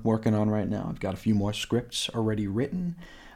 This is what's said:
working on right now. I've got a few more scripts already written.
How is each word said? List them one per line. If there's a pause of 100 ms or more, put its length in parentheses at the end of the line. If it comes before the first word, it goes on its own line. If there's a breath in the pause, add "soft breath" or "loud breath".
working
on
right
now.
I've
got
a
few
more
scripts
already
written. (400 loud breath)